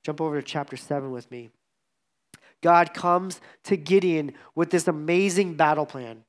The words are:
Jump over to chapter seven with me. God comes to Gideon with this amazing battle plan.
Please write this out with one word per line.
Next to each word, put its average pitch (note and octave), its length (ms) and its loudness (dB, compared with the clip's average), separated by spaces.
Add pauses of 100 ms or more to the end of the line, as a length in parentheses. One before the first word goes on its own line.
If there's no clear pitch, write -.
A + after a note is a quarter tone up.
Jump D3+ 160 -6
over D3 180 -4
to C#3 60 -10
chapter C#3+ 320 -8
seven C3+ 340 -6
with A#2+ 180 -12
me. A#2+ 200 -16 (1120)
God E3+ 320 6
comes F3+ 480 -2 (240)
to G3+ 100 0
Gideon D#3+ 580 2 (220)
with E3 140 0
this F3 180 0
amazing F3 680 0
battle D3+ 300 2
plan. A2+ 440 -14